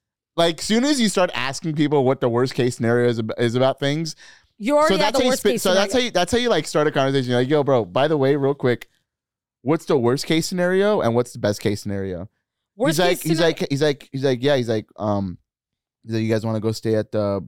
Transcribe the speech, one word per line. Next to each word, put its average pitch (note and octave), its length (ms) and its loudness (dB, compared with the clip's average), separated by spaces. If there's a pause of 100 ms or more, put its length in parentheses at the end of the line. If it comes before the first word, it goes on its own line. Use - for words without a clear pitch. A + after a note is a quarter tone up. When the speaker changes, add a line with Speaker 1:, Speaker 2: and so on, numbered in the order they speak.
(360)
Speaker 1:
Like, E3+ 260 0
soon A#3 220 2
as C#4+ 160 2
you A3 80 2
start F3+ 260 0
asking C#3 420 -4
people D3 280 2
what C3+ 160 0
the C3 80 0
worst A#2+ 280 0
case B2 200 0
scenario A#2+ 320 2
is A#2 120 -2
ab-, A2 180 -6
is A#2+ 180 0
about C3 240 0
things, D3+ 380 -4 (400)
Speaker 2:
You're C4+ 220 0
already D4+ 160 4
Speaker 1:
so - 0 -
Speaker 2:
at D4 40 0
Speaker 1:
that's C#4 180 2
Speaker 2:
the - 20 2
Speaker 1:
how C4+ 40 4
you B3+ 60 2
Speaker 2:
worst C4 140 0
Speaker 1:
spe-, G#3+ 40 2
Speaker 2:
case A#3 160 0
Speaker 1:
so F#3 100 2
that's G3 200 0
how B3+ 60 2
Speaker 2:
scenario. B3+ 80 0
Speaker 1:
you, - 40 -8
that's F3 220 0
how A#3+ 60 4
you, B3 100 0
like, E3+ 180 0
start D3+ 200 0
a D3+ 40 -2
conversation. C3+ 400 0
You're B2 80 2
like, B2+ 100 0
"Yo, D3+ 140 2
bro, B2 220 2
by B2 240 0
the D#3 80 2
way, C3+ 180 2
real C#3 180 0
quick, B2 360 -2 (720)
what's D#3 240 -2
the E3 120 2
worst B2 280 0
case - 220 0
scenario F#3 540 0
and A#2 140 0
what's B2 180 -2
the B2 60 -12
best G#2 220 -2
case G2+ 200 -2
scenario?" G2 480 -8 (480)
Speaker 2:
Worst A#3 200 0
Speaker 1:
He's - 80 0
like, F3 120 2
Speaker 2:
case - 60 -12
Speaker 1:
he's D#3+ 160 0
Speaker 2:
scenario E3+ 80 4 (120)
Speaker 1:
like, F#3 100 -4
he's C#3 120 -2
like, D3 320 -2
he's C3+ 100 -6
like, C3 200 0
"Yeah," C#3+ 120 2
he's A#2+ 140 -2
like, A2 260 -2
um, G2+ 420 -4 (680)
he's A2+ 80 -8
like, A2+ 100 -2
"You A2 60 -2
guys A2 160 0
wanna A2 160 -4
go A2 100 -2
stay A2 240 -2
at G#2+ 160 -4
the G2+ 360 -4